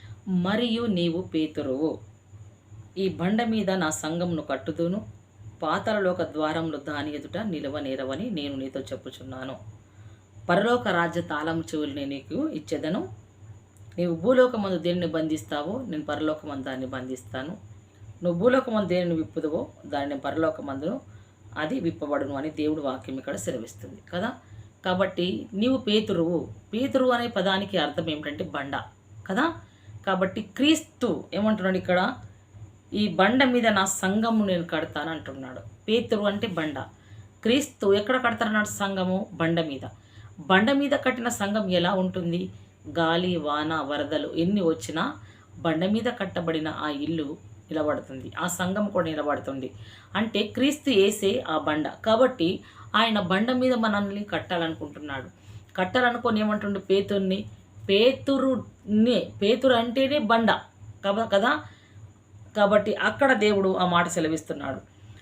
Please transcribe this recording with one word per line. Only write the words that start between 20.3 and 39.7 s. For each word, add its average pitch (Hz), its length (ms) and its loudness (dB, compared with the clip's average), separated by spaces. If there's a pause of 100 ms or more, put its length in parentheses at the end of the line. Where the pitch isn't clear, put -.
అది 190 220 -2
విప్పబడును" 143 540 -2
అని 143 160 -4
దేవుడు 151 300 0
వాక్యం 131 360 -4
ఇక్కడ 139 200 -6
సెలవిస్తుంది - 600 -8 (140)
కదా. 202 200 -2 (520)
కాబట్టి 185 680 0
నీవు 240 240 2
పేతురువు, 185 720 0 (260)
పేతురు 262 320 2
అనే 240 200 2
పదానికి 190 520 0
అర్థం 160 320 -2
ఏమిటంటే 147 340 -6
బండ 139 320 -6 (500)
కదా. 277 260 0 (540)
కాబట్టి 185 360 0
క్రీస్తు 254 840 0 (100)
ఏమంటున్నాడు 190 420 2
ఇక్కడ, 185 380 2 (760)
"ఈ 208 160 2
బండ 202 360 6
మీద 247 220 4
నా 202 180 4
సంఘము 214 600 2
నేను 180 200 2
కడతాను" 156 460 -4
అంటున్నాడు. 139 500 -10 (280)
పేతురు 226 320 2
అంటే 202 260 0
బండ. 156 320 -4 (640)
క్రీస్తు 220 520 2
ఎక్కడ 254 300 2
కడతారన్నాడు 214 420 0
సంఘము? 190 680 -2
బండ 165 280 0
మీద. 139 280 -6 (520)